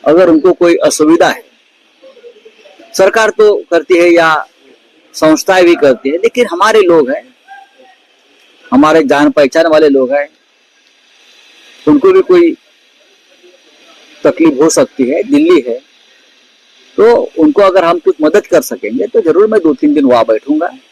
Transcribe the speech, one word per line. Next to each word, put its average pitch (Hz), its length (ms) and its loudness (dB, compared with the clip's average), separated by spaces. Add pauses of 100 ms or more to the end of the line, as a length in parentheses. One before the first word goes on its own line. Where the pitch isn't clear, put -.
अगर 170 240 2
उनको 165 260 2
कोई 170 300 0
असुविधा 160 440 0
है, - 180 -8 (1500)
सरकार 214 360 -2
तो 208 240 0 (160)
करती 170 280 0
है 175 120 2
या 160 360 0 (680)
संस्थाएं 165 500 0
भी 175 120 4
करती 135 340 0
है, 156 80 -4
लेकिन 233 280 -2
हमारे 202 360 0
लोग 165 280 2
हैं, 147 120 -8 (1500)
हमारे 156 320 2
जान 143 260 0
पहचान 151 360 0
वाले 156 220 2
लोग 135 240 0
हैं, 143 160 -4 (1600)
उनको 370 260 2
भी 381 100 4
कोई 175 320 0 (1700)
तकलीफ 151 360 0
हो 160 100 2
सकती 139 400 -2
है, 175 120 -4
दिल्ली 302 460 0
है, 117 100 -8 (1200)
तो 226 400 0
उनको 294 240 0
अगर 190 220 0
हम 170 140 -2
कुछ - 240 -4
मदद 160 240 0
कर - 160 0
सकेंगे 113 440 -8
तो 240 140 -2
जरूर 180 260 0
मैं 220 140 0
दो 151 140 0
तीन 147 200 -2
दिन 147 100 0
वहां 120 240 2
बैठूंगा। 139 420 -4 (220)